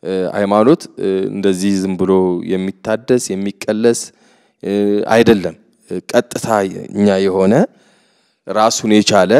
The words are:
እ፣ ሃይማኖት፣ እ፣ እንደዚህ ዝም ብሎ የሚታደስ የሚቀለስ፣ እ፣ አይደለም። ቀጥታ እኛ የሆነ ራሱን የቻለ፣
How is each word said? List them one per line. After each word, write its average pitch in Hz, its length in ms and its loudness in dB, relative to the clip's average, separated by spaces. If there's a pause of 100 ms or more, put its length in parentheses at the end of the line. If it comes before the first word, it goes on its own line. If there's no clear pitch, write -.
እ፣ 92 100 -8 (180)
ሃይማኖት፣ 104 520 2 (120)
እ፣ 92 140 -6 (180)
እንደዚህ 98 480 -2
ዝም 95 220 -2
ብሎ 92 160 0 (320)
የሚታደስ 110 800 -4
የሚቀለስ፣ 107 760 -2 (640)
እ፣ 98 100 -6 (340)
አይደለም። 110 500 2 (520)
ቀጥታ - 380 -4 (420)
እኛ 101 180 0 (140)
የሆነ 95 340 2 (920)
ራሱን 107 460 0
የቻለ፣ 101 480 4